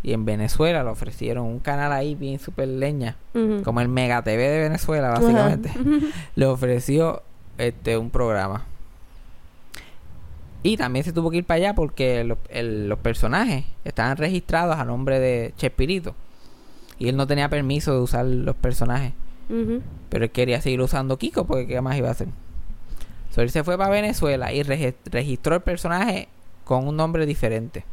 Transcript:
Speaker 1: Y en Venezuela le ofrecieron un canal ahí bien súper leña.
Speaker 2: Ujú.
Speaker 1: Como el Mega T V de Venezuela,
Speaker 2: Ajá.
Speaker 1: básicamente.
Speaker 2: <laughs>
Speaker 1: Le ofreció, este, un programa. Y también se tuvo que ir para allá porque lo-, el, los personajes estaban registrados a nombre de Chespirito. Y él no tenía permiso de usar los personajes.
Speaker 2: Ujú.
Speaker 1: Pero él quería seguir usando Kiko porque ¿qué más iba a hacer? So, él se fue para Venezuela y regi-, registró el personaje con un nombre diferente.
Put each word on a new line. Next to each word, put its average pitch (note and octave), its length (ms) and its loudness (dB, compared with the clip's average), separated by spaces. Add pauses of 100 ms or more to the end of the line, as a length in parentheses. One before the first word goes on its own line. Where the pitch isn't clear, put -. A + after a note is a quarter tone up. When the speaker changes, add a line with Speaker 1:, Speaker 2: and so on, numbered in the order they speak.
Speaker 1:
Y A2+ 120 0
en A2 100 0
Venezuela C3 580 2
le A#2+ 60 0
ofrecieron A#2+ 560 -4
un A#2 140 -2
canal C#3+ 340 0
ahí C#3+ 220 -2
bien C#3 240 -6
súper - 300 -4
leña. C3 480 -2 (180)
Speaker 2:
Ujú. G#3+ 280 0
Speaker 1:
Como A#2+ 200 0
el B2 60 2
Mega B2 340 2
T A2 120 0
V A#2 80 2
de D3 180 2
Venezuela, D#3 520 2
Speaker 2:
Ajá. A#2 80 2
Speaker 1:
básicamente. A3+ 500 4 (340)
Speaker 2:
<laughs> F3 320 -6
Speaker 1:
Le C3+ 100 4
ofreció, C3 760 2 (360)
este, A#2 400 -2
un A#2 100 -2
programa. G#2 560 0 (2000)
Y G#3 160 4
también B2+ 260 0
se E3+ 80 -4
tuvo E3 180 0
que E3+ 80 0
ir F3 60 -2
para E3 120 2
allá G3 180 2
porque C3 500 2
lo-, A#2 140 0 (100)
el, G#2+ 400 -4
los G#2 100 0
personajes C3 680 2 (180)
estaban B2+ 320 0
registrados E3 600 0
a B2+ 80 -2
nombre C3 340 0
de B2 380 0
Chespirito. D#3+ 560 0 (840)
Y A#2 100 0
él B2+ 80 2
no C3+ 100 2
tenía C#3+ 240 2
permiso C#3+ 420 0
de C3 80 4
usar A#2+ 240 2
los B2+ 320 2
personajes. B2 560 4 (380)
Speaker 2:
Ujú. A#3 320 0 (260)
Speaker 1:
Pero - 160 2
él A2+ 60 -2
quería B2 320 0
seguir B2+ 180 0
usando C3 380 2
Kiko E4 280 -2
porque - 200 0
¿qué B2+ 160 -2
más C3+ 160 0
iba B2 100 0
a A#2+ 40 0
hacer? F#2 160 -4 (1040)
So, - 80 6
él B2 80 4
se D3+ 140 0
fue F3 120 0
para G3 140 2
Venezuela D#3+ 600 2
y C#3+ 120 0
regi-, C#3 320 0 (160)
registró C#3 440 0
el F3+ 60 2
personaje F#3 680 -2 (360)
con C3 240 0
un D3+ 80 -2
nombre D#3+ 300 2
diferente. A#2 680 -2